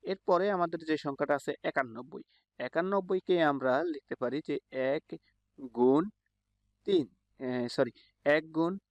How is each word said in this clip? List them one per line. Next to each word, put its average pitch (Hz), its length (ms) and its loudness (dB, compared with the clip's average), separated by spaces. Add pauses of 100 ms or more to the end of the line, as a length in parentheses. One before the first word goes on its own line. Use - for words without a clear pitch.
এরপরে 185 500 0
আমাদের 170 280 -2
যে 156 180 -2
সংখ্যাটা 143 380 -2
আছে 139 160 -6 (120)
একানব্বই, 123 600 -6 (360)
একানব্বইকে 185 840 0
আমরা 135 300 2 (100)
লিখতে 151 320 -6
পারি 123 300 -4
যে 147 100 -4 (300)
এক 139 180 -2 (720)
গুণ 131 300 4 (840)
তিন, 175 180 2 (340)
এ, 131 100 -6 (200)
সরি, 131 220 0 (340)
এক 151 260 4
গুণ 165 220 0 (160)